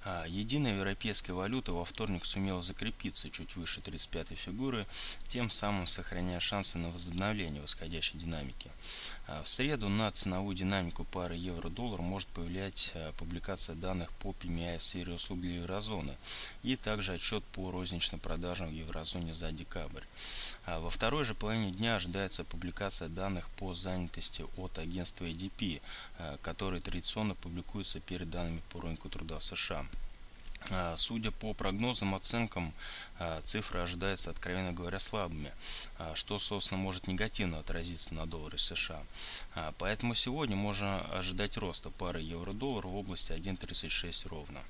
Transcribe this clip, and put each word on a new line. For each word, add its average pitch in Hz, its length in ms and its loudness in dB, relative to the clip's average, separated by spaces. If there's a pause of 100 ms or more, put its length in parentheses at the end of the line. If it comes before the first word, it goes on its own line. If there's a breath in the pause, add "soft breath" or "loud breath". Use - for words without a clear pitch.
А, 87 220 -4
единая 110 480 2
европейская 98 560 2
валюта 98 400 0
во 87 140 0
вторник 92 400 -2
сумела 95 360 2
закрепиться 92 680 -2
чуть - 260 -6
выше - 240 -4
тридцать - 300 -4
пятой 82 260 -4
фигуры, 113 500 -2 (440 loud breath)
тем 120 200 0
самым 98 380 6
сохраняя 90 540 2
шансы 98 360 4
на 85 120 0
возобновление 85 720 0
восходящей 80 580 0
динамики. 80 500 -4 (580 loud breath)
А, - 160 -6
в - 40 10
среду 127 400 10
на 104 240 6
ценовую 95 460 2
динамику 92 480 2
пары 87 320 -2
евро-доллар 87 640 -2
может 92 260 0
повлиять, 90 680 0
а, 80 180 -4
публикация 85 640 0
данных 92 380 -2
по 98 180 -4
P 87 160 -6
M 85 100 0
I 85 180 -2
в 82 60 2
сфере 87 300 2
услуг 87 260 -2
для 87 160 -4
еврозоны 87 600 -4 (460 loud breath)
и 127 120 0
также 104 380 -2
отчёт 98 280 0 (120)
по 92 180 -4
розничным 90 480 0
продажам 85 480 -2
в 78 60 -4
еврозоне 80 600 -2
за 80 200 -2
декабрь. 78 500 -6 (600 loud breath)
А, 85 160 -2
во 85 80 0
второй 127 340 2
же 110 100 0
половине 107 380 0
дня 110 240 2
ожидается 92 480 0
публикация 87 640 -2
данных 92 440 -2
по 92 220 -4
занятости 87 720 0 (120)
от 92 220 -4
агентства 85 440 -2
A 85 100 -4
D 92 140 -4
P, 87 320 -4 (400 loud breath)
а, 78 220 -6
которые 90 400 -2
традиционно 92 540 0
публикуются - 640 -4
перед 87 280 -6
данными 82 320 -2 (120)
по 87 80 -6
рынку 80 260 -4
труда 80 320 -6
в - 40 -2
С - 120 0
Ш - 200 0
А. 71 100 -2 (840)
А, 87 240 0
судя 110 360 6
по 107 220 -2
прогнозам, 101 600 4
оценкам, 95 580 2 (460 loud breath)
а, 80 220 -2
цифры 104 400 4
ожидаются, 90 480 2
откровенно 90 420 -2
говоря, 87 260 -2
слабыми, 82 540 0 (460 loud breath)
а, 80 180 -4
что, - 240 0
собственно, 98 400 4
может 95 260 -2
негативно 92 540 0
отразиться 82 540 0
на 80 120 -2
долларе 78 320 -6
С - 160 4
Ш - 200 0
А. 76 100 -6 (520 loud breath)
А, 80 220 -2
поэтому 110 380 0
сегодня 123 400 2
можно 101 460 0 (120)
ожидать 90 440 0
роста 87 320 -2
пары 85 320 -2
евро-доллар 95 640 -2
в 92 80 -4
области 95 380 -2
один 90 240 -2
тридцать - 340 -2
шесть - 340 0
ровно. 76 440 -8